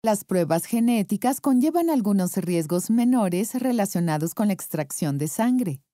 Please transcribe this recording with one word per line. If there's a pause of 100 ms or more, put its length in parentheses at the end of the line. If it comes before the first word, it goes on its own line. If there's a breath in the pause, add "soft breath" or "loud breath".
Las
pruebas
genéticas
conllevan
algunos
riesgos
menores
relacionados
con
la
extracción
de
sangre. (120)